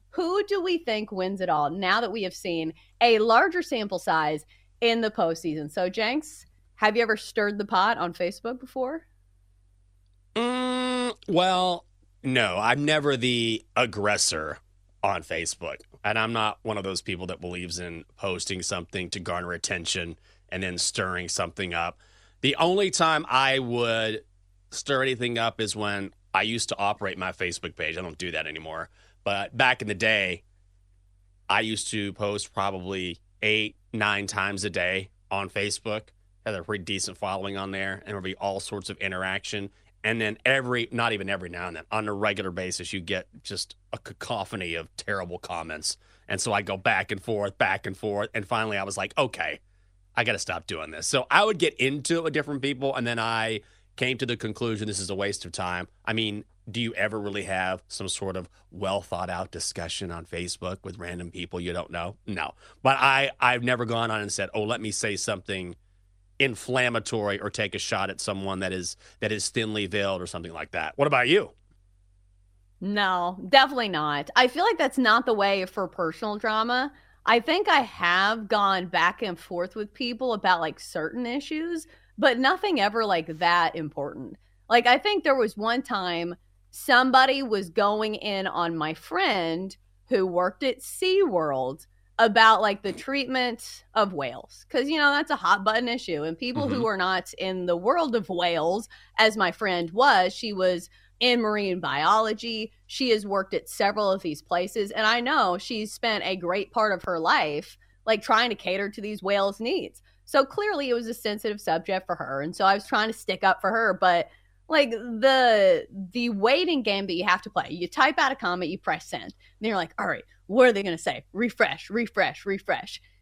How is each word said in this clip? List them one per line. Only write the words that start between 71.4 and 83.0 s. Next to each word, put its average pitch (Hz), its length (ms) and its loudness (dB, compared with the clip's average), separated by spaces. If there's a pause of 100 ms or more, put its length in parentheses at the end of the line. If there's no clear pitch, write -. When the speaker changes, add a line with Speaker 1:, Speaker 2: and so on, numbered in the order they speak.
Speaker 1:
No, 185 600 0 (100)
definitely 269 400 4
not. 151 460 0
I 254 120 8
feel 294 160 -2
like 415 140 2
that's 277 200 0
not 233 280 6
the 240 80 2
way 196 320 2
for 185 220 -4
personal 208 500 -4
drama. 233 560 0 (320)
I 233 140 6
think 359 300 0
I 302 120 6
have 196 680 2
gone 196 380 2
back 175 340 2
and 185 180 -4
forth 180 360 -6
with 214 180 -8
people 247 400 -4
about, 185 260 4
like, 160 200 -2
certain 185 460 -4
issues, 311 640 -4 (300)
but 247 200 4
nothing 311 440 2
ever, 214 240 2